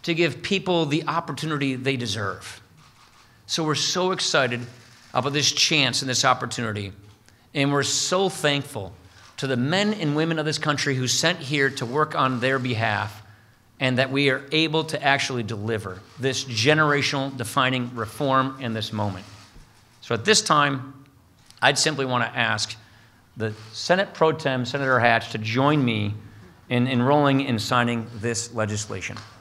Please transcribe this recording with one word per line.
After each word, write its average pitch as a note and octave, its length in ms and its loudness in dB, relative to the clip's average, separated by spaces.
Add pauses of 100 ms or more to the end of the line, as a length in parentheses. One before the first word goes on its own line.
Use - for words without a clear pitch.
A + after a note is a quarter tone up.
to E3+ 100 -2
give D#3 280 0
people F3 440 0
the D3+ 200 -2
opportunity C#3+ 680 -2
they B2+ 220 -2
deserve. G#2 640 -6 (840)
So D#3+ 200 -2
we're D3+ 100 0
so F#3 380 0
excited B2 480 0 (520)
about B2+ 200 0
this C#3+ 180 2
chance C3+ 500 2
and C3+ 80 -4
this B2 140 0
opportunity, A#2 720 0 (600)
and C#3+ 200 2
we're C#3+ 80 2
so F#3 480 0
thankful C#3 640 -4 (440)
to C#3 100 -6
the C3 100 0
men F#3 380 0
and D#3 200 -2
women D#3+ 220 0
of D3+ 80 -2
this D3+ 140 -4
country C#3+ 340 0
who B2+ 140 -2
sent F3 320 0
here C#3 320 0
to C3 140 -6
work D3+ 280 -2
on C3 260 0
their C3 200 2
behalf, A2 640 -2 (560)
and B2+ 180 2
that C3 140 0
we C#3 180 4
are C3 220 0
able D#3 320 2
to C#3+ 200 -6
actually C#3 380 2
deliver G#2 580 -4 (200)
this C3 240 -2
generational C#3 920 2
defining B2+ 600 -2
reform C3 680 0
in A#2 120 -4
this A2 200 -6
moment. G#2 320 -4 (760)
So - 120 -4
at G#2+ 120 -4
this G#3 160 4
time, C#3+ 640 0 (560)
I'd C#3+ 180 4
simply C#3 260 0
want A#2+ 260 0
to B2+ 80 -6
ask A2+ 380 -2 (580)
the A2 180 -4 (200)
Senate F#3+ 400 0
Pro D#3+ 180 4
Tem, C3+ 320 -2
Senator C3 360 0
Hatch, A#2 320 4
to A2+ 80 -6
join C3 440 2
me G#2+ 300 0 (560)
in B2 180 2
enrolling C3+ 600 4
and A#2 120 0
signing A#2+ 460 0 (100)
this A2+ 380 -4
legislation. G#2 640 -4 (240)